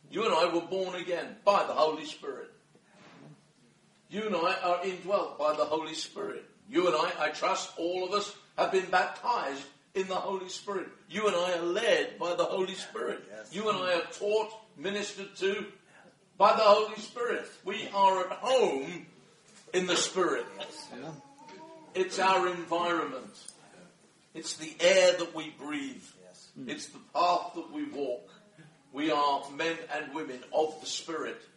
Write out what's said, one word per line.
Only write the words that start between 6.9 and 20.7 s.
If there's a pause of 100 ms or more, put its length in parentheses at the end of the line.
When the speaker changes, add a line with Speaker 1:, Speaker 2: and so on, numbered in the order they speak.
Speaker 1:
I,
I
trust
all
of
us, (220)
have
been
baptized (300)
in
the
Holy
Spirit. (220)
You
and
I
are
led
by
the
Holy
Spirit.
Speaker 2:
Yes.
Speaker 1:
You
and
I
are
taught, (260)
ministered
to (720)
by
the
Holy
Spirit. (180)
We
are
at
home (680)
in
the
Spirit. (120)
Speaker 2:
Yes.